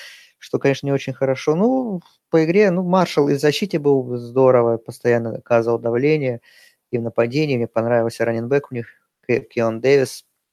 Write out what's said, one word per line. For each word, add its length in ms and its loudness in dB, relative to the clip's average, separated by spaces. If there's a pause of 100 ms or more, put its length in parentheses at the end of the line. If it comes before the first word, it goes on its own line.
(360)
что, 220 -8
конечно, 260 -2
не 80 -2
очень 220 -4
хорошо. 420 -2
Ну, 460 -2 (260)
по 160 2
игре, 260 2
ну, 120 -2
Маршалл 480 2
и 60 2
в 40 -8
защите 380 0
был 400 0
здорово, 580 4
постоянно 600 -2
оказывал 420 0
давление, 640 0 (480)
и 80 -2
в 40 -4
нападении. 540 -2
Мне 100 -2
понравился 600 -2
раннинг-бэк 440 -2
у 40 -10
них, 140 -10 (380)
Ке-, 140 0
Кеон 400 -4
Дэвис, 460 0 (260)